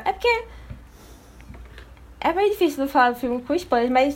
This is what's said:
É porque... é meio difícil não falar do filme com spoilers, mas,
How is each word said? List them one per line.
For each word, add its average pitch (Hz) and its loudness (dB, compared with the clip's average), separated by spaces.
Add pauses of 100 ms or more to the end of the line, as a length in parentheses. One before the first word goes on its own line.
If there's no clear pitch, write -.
É 415 -2
porque... 466 0 (1800)
é 311 0
meio 392 2
difícil 320 0
não 269 0
falar 254 4
do 240 -6
filme 247 -4
com 269 -4
spoilers, 247 0
mas, 269 2